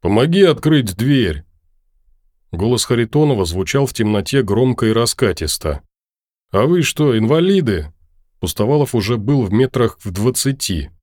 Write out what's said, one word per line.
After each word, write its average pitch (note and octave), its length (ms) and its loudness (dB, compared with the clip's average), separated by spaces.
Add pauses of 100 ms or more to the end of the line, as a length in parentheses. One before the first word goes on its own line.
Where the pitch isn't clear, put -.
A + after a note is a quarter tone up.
"Помоги C#3 420 2
открыть C#3+ 520 2
дверь!" G#2+ 480 0 (1080)
Голос A2 340 -2
Харитонова A#2+ 600 0
звучал F#2+ 400 -2
в - 80 -8
темноте G#2+ 480 0
громко A#2+ 460 0
и A2 60 2
раскатисто. F2+ 880 -2 (720)
"А G2+ 140 2
вы E3+ 160 2
что, C#3 360 0
инвалиды?" B2 760 0 (460)
Пустовалов B2 560 -2
уже A2+ 220 0
был B2 260 0
в F#2+ 80 -2
метрах B2 520 0
в G2+ 80 -8
двадцати. G#2 800 -2 (140)